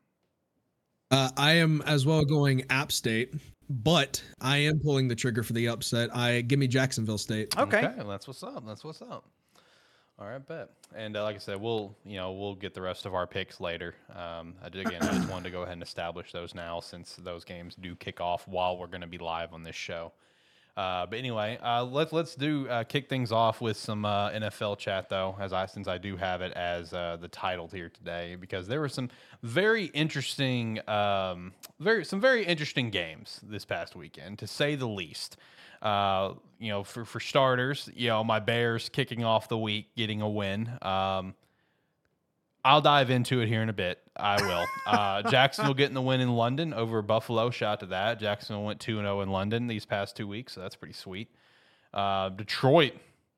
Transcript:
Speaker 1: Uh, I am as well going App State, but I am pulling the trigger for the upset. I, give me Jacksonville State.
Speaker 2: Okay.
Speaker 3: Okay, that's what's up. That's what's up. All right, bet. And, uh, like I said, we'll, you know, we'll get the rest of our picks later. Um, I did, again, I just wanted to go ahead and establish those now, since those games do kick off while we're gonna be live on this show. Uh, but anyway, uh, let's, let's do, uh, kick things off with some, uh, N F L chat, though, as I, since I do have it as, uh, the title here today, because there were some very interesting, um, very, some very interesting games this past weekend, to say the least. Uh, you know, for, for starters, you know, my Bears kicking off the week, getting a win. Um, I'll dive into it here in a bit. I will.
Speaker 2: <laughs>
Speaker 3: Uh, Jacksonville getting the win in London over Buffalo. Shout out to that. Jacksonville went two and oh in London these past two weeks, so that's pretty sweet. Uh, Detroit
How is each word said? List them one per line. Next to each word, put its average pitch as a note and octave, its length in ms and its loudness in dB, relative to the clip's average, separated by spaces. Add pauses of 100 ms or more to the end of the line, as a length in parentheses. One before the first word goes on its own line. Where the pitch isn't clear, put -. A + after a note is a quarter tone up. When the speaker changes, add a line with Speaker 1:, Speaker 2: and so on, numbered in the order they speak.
(1080)
Speaker 1:
Uh, C3 280 4
I D3 160 6
am D#3+ 320 6
as C#3+ 200 4
well D#3 200 6
going C#3 440 4
App C#3 220 2
State, A2+ 420 0 (360)
but C#3+ 520 4 (200)
I C#3+ 160 2
am D3+ 240 4
pulling C3+ 260 4
the A#2+ 80 2
trigger A#2+ 260 0
for A2 120 -2
the A#2 160 2
upset. A#2 440 0
I, A#2+ 280 2
give C3 180 2
me C3+ 80 4
Jacksonville A#2+ 500 2
State. G#2+ 400 -2
Speaker 2:
Okay. G#3 280 4
Speaker 3:
Okay, A#3+ 200 -4
that's G2 220 -8
what's C3+ 160 -14
up. F#3 240 -12
That's G#2+ 160 -12
what's D#3 180 -14
up. A#3 220 -14 (960)
All G2+ 80 -12
right, C3+ 180 -12
bet. D#3 240 -12 (260)
And, G#2+ 200 -6
uh, G#2 80 0
like G#2+ 140 -2
I - 20 -12
said, G2 220 -6
we'll, G#2+ 420 -2
you G2+ 140 -10
know, F#2+ 160 -4
we'll G2+ 220 -6
get F#2+ 180 -8
the G2 80 -8
rest F2+ 240 -6
of F#2+ 80 -8
our F2+ 120 0
picks - 360 -6
later. E2+ 340 -6 (180)
Um, E2+ 480 -12
I F2 60 -14
did, F#2+ 180 -8
again, F2 160 -4
I - 120 0
just C2 160 -2
wanted F2+ 160 -8
to F2+ 60 -8
go F2+ 100 -6
ahead F2+ 120 -8
and E2+ 100 -10
establish E2+ 500 -8
those F2 200 -10
now, E2+ 280 -8
since - 360 -16
those F2 280 -12
games F2+ 300 -14
do F2+ 200 -12
kick - 240 -12
off F2 280 -2
while F2+ 300 -2
we're F2+ 100 -10
gonna F2 200 -10
be F2 120 -12
live E2 340 -6
on E2 100 -14
this D#2+ 140 -12
show. E2+ 340 -8 (680)
Uh, F#2 300 -2
but A2 100 -8
anyway, A#2 440 -4
uh, A#2+ 220 0
let's, C#3+ 300 -2
let's D#3+ 220 -2
do, C#3 340 -2
uh, A#2 140 0
kick - 260 -2
things B2 220 0
off A2+ 280 4
with A2 160 0
some, G#2 300 -4
uh, G2+ 240 2
N A2 140 -4
F G#2 180 -4
L G#2 140 -2
chat, F#2+ 340 -4
though, F#2+ 300 -2
as G2 120 -4
I, F#2+ 140 0
since G2 220 -8
I F2+ 100 -2
do F#2+ 180 -6
have F2+ 260 0
it F#2 120 -4
as, F2 400 -4
uh, E2+ 260 -4
the F2 80 -14
title F2+ 400 -4
here E2+ 220 -10
today, F2 500 -8
because F#2 280 -8
there C3+ 120 -2
were D3 80 -2
some B2+ 220 -6 (320)
very F#3+ 440 2
interesting, B2+ 1040 -2
um, F#2+ 640 0 (280)
very, F#3+ 260 2
some G3 160 -4
very A#3+ 240 4
interesting D3 460 0
games D#2+ 500 -6
this G2+ 240 -10
past E2+ 300 -6
weekend, F2 420 -14
to - 80 -10
say D3 300 0
the C3 120 -2
least. F#2 500 -8 (440)
Uh, G2 520 2 (260)
you A2 100 -6
know, G2+ 140 -2
for, A#2 220 -10
for A2+ 140 -8
starters, C3 760 2
you A#2+ 140 0
know, A2 140 4
my A2 160 4
Bears A#2 500 0
kicking A#2+ 340 -2
off A2+ 260 4
the A#2 80 0
week, G#2+ 380 -2
getting G#2+ 260 0
a G#2+ 80 2
win. G#2 400 0 (140)
Um, F#2+ 500 0 (1300)
I'll D3 160 10
dive C#3+ 300 6
into B2 300 4
it A2 60 2
here A2 140 2
in A2 80 0
a G#2+ 40 -2
bit. F2+ 260 -2 (160)
I G2+ 260 4
will. F2 300 2
Speaker 2:
<laughs> - 40 -8 (120)
Speaker 3:
Uh, G2+ 420 2
Jacksonville C3 440 6
getting C3+ 200 2
the C3 80 -2
win C3 200 4
in B2 120 2
London C3 400 2
over A2+ 280 0
Buffalo. A2+ 480 2
Shout G#2+ 240 0
out G#2 80 -4
to G2+ 60 -10
that. G#2 340 0
Jacksonville G#2 420 -2
went G#2+ 160 -4
two A2 200 -4
and G#2 80 -2
oh G2+ 120 0
in G2 100 -2
London G#2 380 0
these G#2+ 180 -6
past G2+ 300 -4
two A2 100 -8
weeks, G2+ 280 -10
so F#2 80 -14
that's F#2+ 160 -12
pretty - 160 -18
sweet. F#2+ 360 -12 (640)
Uh, G2 360 0
Detroit C3 640 4 (440)